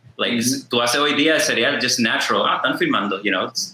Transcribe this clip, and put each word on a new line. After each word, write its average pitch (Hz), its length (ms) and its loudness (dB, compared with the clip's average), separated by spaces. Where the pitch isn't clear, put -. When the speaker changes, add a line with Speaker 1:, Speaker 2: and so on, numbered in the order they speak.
Speaker 1:
Like, 107 220 -2
Speaker 2:
Ujú. 131 320 -2
Speaker 1:
tú 120 100 0
haces 123 220 0
hoy 147 140 2
día, 151 240 2
sería 139 420 0
just 123 200 0
natural, 113 440 0
ah, - 120 2
están - 200 -2
filmando, 101 460 0
you 101 80 -2
know, 95 200 -2